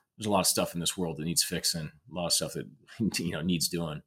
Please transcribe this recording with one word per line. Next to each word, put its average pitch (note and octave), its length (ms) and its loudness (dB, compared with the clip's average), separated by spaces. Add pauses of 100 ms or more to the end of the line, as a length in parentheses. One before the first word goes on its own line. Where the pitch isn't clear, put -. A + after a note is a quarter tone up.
(180)
there's A2 100 -6
a G#2 40 0
lot G2 100 6
of F2 60 4
stuff - 260 2
in E2+ 80 -4
this - 160 0
world D#2+ 220 -2
that D2+ 80 -4
needs E2 160 2
fixing, D#2+ 500 0 (180)
a E2 40 -12
lot F2 120 -2
of D#2+ 60 0
stuff D2+ 220 0
that, A#1+ 120 -6 (320)
<laughs> G#2 200 0
you E2+ 140 -2
know, D#2 100 -4
needs F2 260 2
doing. D#2+ 380 -4